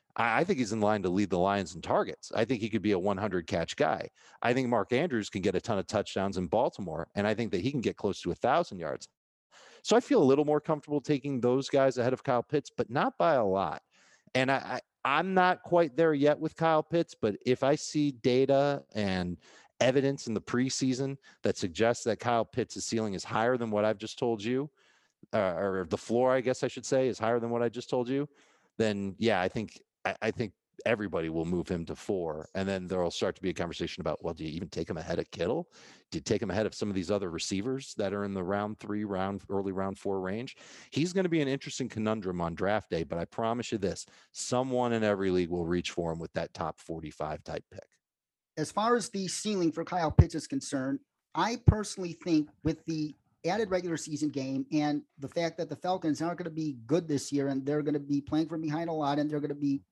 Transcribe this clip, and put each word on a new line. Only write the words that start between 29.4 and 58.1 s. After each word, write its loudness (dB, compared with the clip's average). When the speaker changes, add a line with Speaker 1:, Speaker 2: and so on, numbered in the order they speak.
Speaker 1:
I 2
think, -6
I, -2
I 0
think -6
everybody 0
will -2
move -2
him -2
to -6
four, -4
and -2
then -2
there'll 0
start -2
to -14
be 0
a -2
conversation -6
about, -4
well, -4
do -8
you -6
even -6
take -6
him -4
ahead -4
of -6
Kittle? -2
Do -6
you -6
take 0
him -4
ahead 0
of -4
some -4
of -2
these -2
other 0
receivers -4
that -2
are -2
in -6
the -2
round -2
three, -4
round, -2
early -2
round -4
four -2
range? -6
He's 0
gonna 2
be 4
an 2
interesting -4
conundrum -2
on -2
draft 0
day, 0
but -6
I -2
promise -4
you -2
this, -2
someone 0
in 2
every 2
league 2
will -2
reach 0
for -2
him -6
with -10
that -4
top -6
forty-five -8
type -10
pick. -18
Speaker 2:
As -6
far 2
as -2
the -6
ceiling 0
for -4
Kyle -2
Pitts 6
is -4
concerned, -2
I 0
personally 2
think 2
with -2
the -4
added 0
regular 0
season -2
game -2
and 2
the -8
fact -2
that -4
the -8
Falcons 0
aren't -2
gonna -6
be -4
good 2
this -2
year 0
and -2
they're 0
gonna 0
be 0